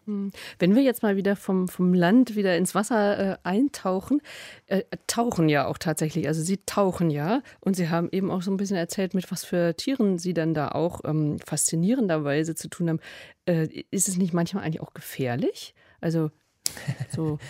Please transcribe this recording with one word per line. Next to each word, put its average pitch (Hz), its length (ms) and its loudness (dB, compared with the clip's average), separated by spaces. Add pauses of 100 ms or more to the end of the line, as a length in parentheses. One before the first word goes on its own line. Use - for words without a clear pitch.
Hm. 202 260 -6 (260)
Wenn 185 160 4
wir 247 100 6
jetzt 254 200 2
mal 202 140 4
wieder 196 180 2
vom, 190 320 0
vom 180 260 2
Land 208 440 6
wieder 190 180 2
ins 180 180 2
Wasser, 202 600 2
äh, - 100 -8
eintauchen, 202 800 0 (460)
äh, 190 160 0 (220)
tauchen 226 440 2
ja 147 180 4
auch 147 100 -4
tatsächlich, 160 500 -2
also 160 140 0
Sie 180 240 -2
tauchen 185 440 0
ja 160 320 0 (180)
und 190 160 0
Sie 175 140 0
haben 170 240 0
eben 190 180 -2
auch 180 100 -2
so 190 100 -4
ein 196 60 0
bisschen 196 200 -2
erzählt, 175 380 -2
mit 180 180 -2
was 175 100 -6
für 170 320 2
Tieren 214 420 0
Sie 180 160 -4
dann 160 200 2
da 147 160 -2
auch, 165 340 -2
ähm, 151 420 0
faszinierenderweise 160 1080 0
zu - 140 -10
tun 170 200 -2
haben. 160 100 0 (460)
Äh, 160 220 2 (240)
ist 190 160 0
es 190 80 -4
nicht 180 180 0
manchmal 170 300 -2
eigentlich 156 180 -4
auch - 120 -12
gefährlich? 139 840 -4 (240)
Also, 160 320 0 (840)
so, 156 240 -2 (100)